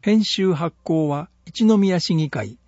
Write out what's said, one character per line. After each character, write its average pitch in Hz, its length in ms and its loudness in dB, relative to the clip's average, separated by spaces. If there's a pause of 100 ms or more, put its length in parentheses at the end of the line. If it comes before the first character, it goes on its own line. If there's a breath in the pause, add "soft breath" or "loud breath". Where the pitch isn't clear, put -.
編 214 220 2
集 190 300 0
発 160 300 -6
行 160 260 0
は 143 200 -6 (160)
一 - 200 -2
宮 196 340 4
市 165 160 -2
議 156 140 0
会 107 280 -10 (100)